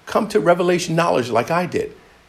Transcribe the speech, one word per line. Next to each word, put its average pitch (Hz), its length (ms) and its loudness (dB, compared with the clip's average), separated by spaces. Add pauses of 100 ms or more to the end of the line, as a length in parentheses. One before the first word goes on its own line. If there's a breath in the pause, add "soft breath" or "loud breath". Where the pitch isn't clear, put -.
Come - 240 -2
to 214 120 0
revelation 175 540 2
knowledge 160 360 0
like 117 200 0
I 175 160 0
did. - 300 -6 (320 soft breath)